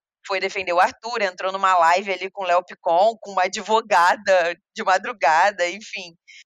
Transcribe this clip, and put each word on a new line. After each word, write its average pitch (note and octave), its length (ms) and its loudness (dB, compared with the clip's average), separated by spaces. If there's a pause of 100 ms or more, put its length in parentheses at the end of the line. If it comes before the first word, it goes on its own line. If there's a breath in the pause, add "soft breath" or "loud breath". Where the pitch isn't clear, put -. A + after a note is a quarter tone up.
(260)
foi F#3+ 120 -4
defender F#3 360 -4
o E3+ 40 2
Arthur, A3+ 440 -2
entrou F#3+ 280 -4
numa F#3+ 280 0
live F#3 340 2
ali F#3 180 -8
com G3 140 -10
o - 20 -6
Léo F3 160 2
Picon, G3 560 0
com - 120 -18
uma F#3 140 -2
advogada G3 1120 0 (220)
de A3 80 -6
madrugada, F#3+ 880 2
enfim. F#3+ 440 -14 (320 loud breath)